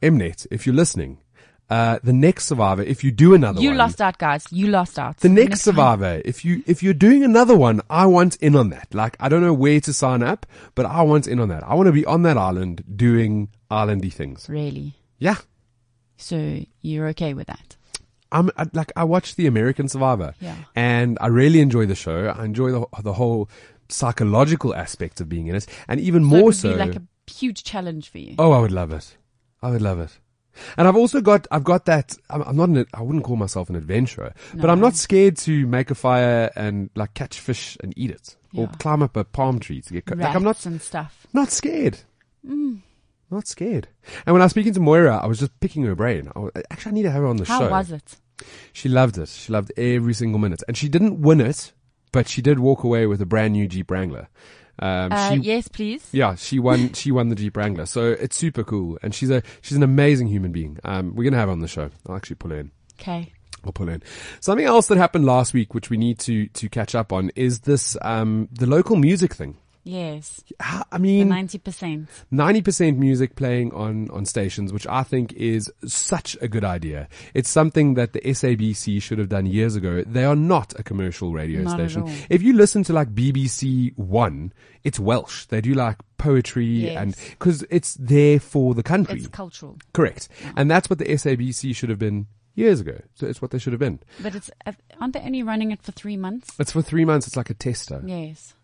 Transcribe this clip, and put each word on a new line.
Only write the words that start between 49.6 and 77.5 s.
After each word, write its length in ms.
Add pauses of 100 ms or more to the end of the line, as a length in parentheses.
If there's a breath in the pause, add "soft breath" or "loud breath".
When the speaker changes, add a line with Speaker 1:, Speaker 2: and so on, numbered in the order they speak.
Speaker 1:
every 380
single 240
minute. 300
And 80
she 120
didn't 320
win 200
it, 320 (400)
but 160
she 120
did 200
walk 240
away 220
with 140
a 60
brand 280
new 120
Jeep 240
Wrangler. 380 (500 soft breath)
Um, 320
Speaker 2:
Uh, 220
Speaker 1:
she 80
Speaker 2:
yes, 280
please. 440
Speaker 1:
Yeah, 240
she 240
won, 320
<laughs> 80
she 100
won 200
the 40
Jeep 220
Wrangler. 300
So 260
it's 240
super 260
cool. 400
And 120
she's 160
a, 120 (200 loud breath)
she's 140
an 60
amazing 460
human 240
being. 320
Um, 320
we're 80
gonna 160
have 80
her 40
on 80
the 80
show. 220 (160)
I'll 80
actually 220
pull 160
her 80
in. 100 (300)
Speaker 2:
Okay. 320 (320)
Speaker 1:
I'll 80
pull 160
in. 140 (360 loud breath)
Something 280
else 220
that 100
happened 260
last 280
week, 220
which 160
we 60
need 240
to, 280
to 200
catch 260
up 180
on, 220
is 260
this, 420
um, 500
the 140
local 280
music 400
thing. 220 (320)
Speaker 2:
Yes. 540 (160)
Speaker 1:
How, 320
I 60
Speaker 2:
The 60
Speaker 1:
mean, 260
Speaker 2:
ninety 300
percent. 500 (240 loud breath)
Speaker 1:
ninety 280
percent 380
music 380
playing 360
on, 380
on 140
stations, 480
which 160
I 160
think 300
is 360 (160)
such 540
a 80
good 160
idea. 420 (280 loud breath)
It's 140
something 460